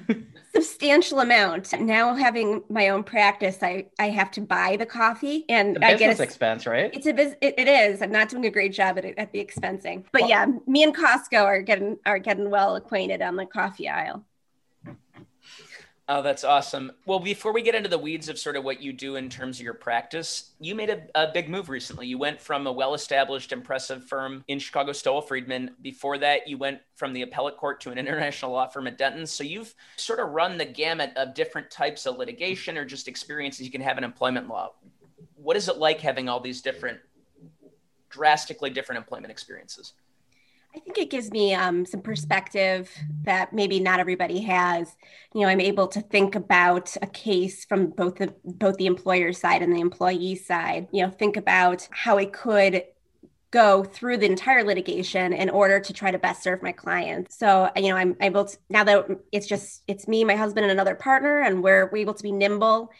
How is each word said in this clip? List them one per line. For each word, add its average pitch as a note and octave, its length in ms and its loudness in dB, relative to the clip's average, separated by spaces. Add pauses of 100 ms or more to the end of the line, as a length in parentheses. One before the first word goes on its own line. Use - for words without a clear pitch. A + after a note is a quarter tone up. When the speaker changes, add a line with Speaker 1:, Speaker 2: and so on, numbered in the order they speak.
Speaker 1:
<laughs> - 200 -4 (260)
Speaker 2:
Substantial D4 680 2
amount. G3+ 580 2
Now A3+ 340 2
having A#3 560 0
my G#3 200 2
own G3 140 0
practice, G3 600 2
I, F#3 240 -4 (100)
I G#3 120 0
have G3 220 0
to G#3 100 -8
buy F#3+ 340 0
the A3 100 -4
coffee, A#3 640 -2
and G#3 280 2
Speaker 1:
It's - 60 -2
a A3 40 8
Speaker 2:
I - 40 8
get G3+ 40 6
a A3 140 6
Speaker 1:
business D#3 100 2
expense, A#2 480 -2
right? D3+ 260 0
Speaker 2:
It's D4 140 -6
a D4+ 60 2
bus-, C#4+ 280 0
it, C#4 160 2
it B3+ 100 2
is. G#3+ 360 6
I'm G3+ 80 -2
not G#3+ 180 2
doing B3 160 -4
a G#3+ 60 0
great G3 220 0
job F#3+ 260 0
at, F#3 60 -4
at G#3 260 -8
the G3+ 120 -6
expensing, F#3+ 680 -8
but C4 100 6
Speaker 1:
Well A#3 80 4
Speaker 2:
yeah, G#3+ 160 6 (220)
me C#4 160 6
and D4+ 120 6
Costco B3+ 460 4
are G3 220 4
getting, G#3 420 0
are G3 140 0
getting G3+ 320 -2
well G3 240 4
acquainted F#3+ 480 -4
on F3+ 120 -4
the F#3+ 120 -6
coffee F#3+ 420 -6
aisle. D#3 360 -6 (1800)
Speaker 3:
Oh, C#3+ 120 0
that's C#3 220 -2
awesome. C#3 480 0 (140)
Well, F#3+ 140 0
before G3+ 340 -4
we A#3 80 0
get A3+ 120 2
into G#3+ 140 -2
the F3 100 0
weeds D3+ 300 -6
of D3 100 -10
sort C#3+ 200 -6
of C3+ 80 -6
what C3 160 -6
you C#3 100 -10
do C3+ 240 -10
in C3 140 -10
terms B2+ 300 -12
of A#2+ 40 -16
your A#2 120 -10
practice, A#2+ 840 -6
you E3 160 -10
made G#3+ 140 -6
a, F#3+ 140 -6 (120)
a D#3 160 0
big E3+ 160 -4
move F3 220 -8
recently. B2 360 -12
You B2+ 120 -8
went D3 240 -4
from C#3 260 -4
a C3 40 -4
well-established, C3+ 840 -2
impressive C3 500 -8
firm C3+ 460 -10
in C#3 100 -6
Chicago, C#3+ 320 -4
Stoll C#3+ 300 -2
Friedman. B2+ 500 -8 (100)
Before C#3 360 -8
that, C#3+ 320 0
you C#3 80 -10
went C#3 220 -6 (180)
from C3+ 160 -6
the B2+ 80 -8
appellate C3+ 340 -6
court C#3 260 -6
to C3 100 -12
an B2 60 -10
international C#3 540 -6
law B2+ 160 -2
firm C3 200 -10
at B2 100 -12
Denton. C#3 280 -2
So D3+ 200 -10
you've G#3 280 -14 (220)
sort - 240 -6
of E3+ 120 -4
run E3+ 260 0
the D#3 80 -4
gamut D3+ 500 -4
of C3 180 -4
different D#3 380 -6
types D3+ 340 -6
of B2+ 120 -6
litigation E3 600 -8
or D3 60 -6
just C3+ 240 -14
experiences C#3 580 -10
you B2+ 60 -16
can C3 80 -10
have C3+ 180 -4
in C3 60 -6
employment B2 460 -4
law. F#2 240 -10 (600)
What D3+ 200 -2
is F#3+ 140 -4
it - 80 -2
like D#3 240 2
having C3 260 -2
all B2 140 -4
these B2+ 200 -12
different, B2+ 380 -8 (1120)
drastically D3+ 600 0
different B2+ 260 -8
employment A2+ 340 -14
experiences? - 600 -20 (800)
Speaker 2:
I D#4 60 -16
think G4+ 180 -10
it F#4+ 120 -2
gives A#3 220 -8
me, G3+ 220 2
um, F3+ 320 0
some F#3+ 140 -8
perspective F#3 880 -2 (340)
that F#3 280 0
maybe G3 300 0
not F#3 180 2
everybody F3+ 440 -2
has. F3+ 520 0 (400)
You G#3+ 60 0
know, G3+ 60 4
I'm F#3+ 120 4
able G3 300 2
to G3+ 100 -6
think G3 340 2
about F3+ 680 2
a G3 60 -6
case F#3+ 580 -2
from G3 220 0
both F3+ 280 -4
the, F#3+ 180 -4 (120)
both F#3+ 320 0
the F#3 80 0
employer F3+ 480 2
side F3 300 0
and F3 120 2
the E3+ 60 0
employee F3+ 540 0
side, E3+ 580 -4
you F#3+ 100 2
know, F#3 80 0
think G3+ 240 0
about F#3 560 2
how G#3+ 280 2
it G3 120 -2
could G3 540 2 (680)
go G3+ 320 8
through A#3+ 320 -6
the G#3 120 4
entire A#3 360 4
litigation F#3 720 -2
in F#3+ 160 -2
order G3 320 6
to G3 100 -10
try G3 180 -4
to F#3 80 0
best F#3 240 -2
serve F#3 220 -4
my F3+ 80 -6
client. F3 640 -4
So, F#3+ 420 6
you G3 140 2
know, F#3 80 2
I'm F3+ 240 2
able G3 240 2
to, G3 120 -14 (120)
now G#3 160 4
that G3+ 220 6 (260)
it's G3+ 140 -2
just, - 420 -6
it's G3 180 -8
me, A3 160 4
my G#3+ 140 4
husband, G#3+ 260 0
and G3+ 80 4
another G3 240 2
partner, C4+ 460 2
and G3 200 2
we're, F#3+ 300 6
we're G#3+ 60 -2
able G#3+ 160 -2
to G#3 100 -18
be G#3 80 -4
nimble G#3 680 2